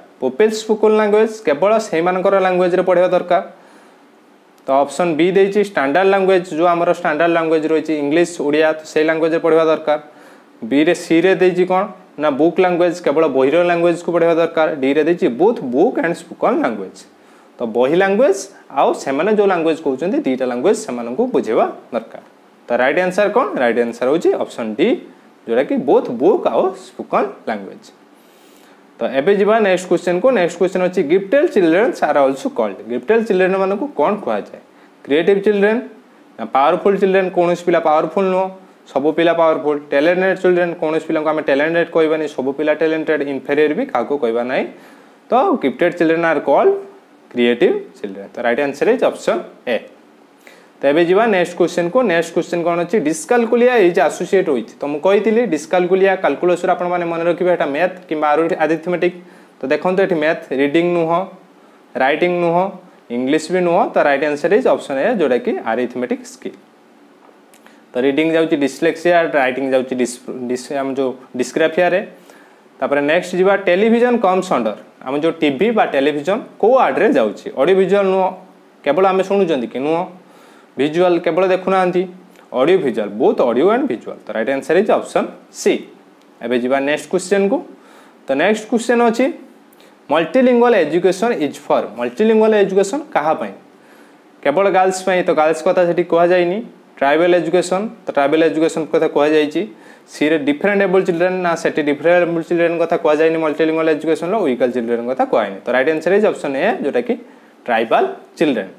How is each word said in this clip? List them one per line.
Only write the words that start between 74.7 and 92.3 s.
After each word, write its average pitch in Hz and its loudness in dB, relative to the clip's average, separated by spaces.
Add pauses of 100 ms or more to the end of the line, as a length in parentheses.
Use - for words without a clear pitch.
ଆମ 131 -6 (100)
ଯୋଉ 165 0
ଟିଭି 151 0
ବା 214 2
ଟେଲିଭିଜନ 151 -2 (200)
କୋଉ 233 4
ଆଡରେ 170 2
ଯାଉଛି? 110 0
ଅଡିଓ 151 2
ଭିଜୁଆଲ 190 2
ନୁହଁ, 190 0 (540)
କେବଳ 151 0
ଆମେ 185 0
ଶୁଣୁଛନ୍ତି 170 0
କି? 123 -6
ନୁହଁ। 160 -2 (720)
ଭିଜୁଆଲ 165 2
କେବଳ 170 0 (100)
ଦେଖୁନାହାନ୍ତି, 185 0 (460)
ଅଡିଓ 143 2
ଭିଜୁଆଲ, 110 -2
ବୋଥ 147 0
ଅଡିଓ 123 2
ଆଣ୍ଡ 247 0
ଭିଜୁଆଲ। 110 -8
ତ - -14
ରାଇଟ 113 -4
ଆନ୍ସର 135 -2
ଇଜ 226 0
ଅପସନ 175 -2 (280)
ସି। 190 0 (680)
ଏବେ 120 -2
ଯିବା 127 0
ନେକ୍ସଟ 147 -2
କ୍ୱେଶ୍ଚନକୁ। 196 0 (680)
ତ - -4
ନେକ୍ସଟ 196 0
କ୍ୱେଶ୍ଚନ 233 0
ଅଛି, 233 0 (840)
ମଲ୍ଟିଲିଙ୍ଗୁଆଲ 240 2
ଏଜୁକେସନ 180 0 (140)
ଇଜ 127 -6
ଫର। 127 0 (100)
ମଲ୍ଟିଲିଙ୍ଗୁଆଲ 220 2 (120)